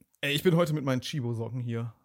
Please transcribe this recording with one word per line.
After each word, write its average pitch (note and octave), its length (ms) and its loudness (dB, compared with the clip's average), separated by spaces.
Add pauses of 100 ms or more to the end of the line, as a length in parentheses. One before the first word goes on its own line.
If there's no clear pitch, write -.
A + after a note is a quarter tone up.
(220)
ey, C#3+ 120 0
ich D3 100 0
bin F3+ 120 6
heute E3 180 4
mit D3+ 100 -2
meinen C3 180 0
Chibo-Socken A#2 600 -4
hier, A#2 320 -4 (120)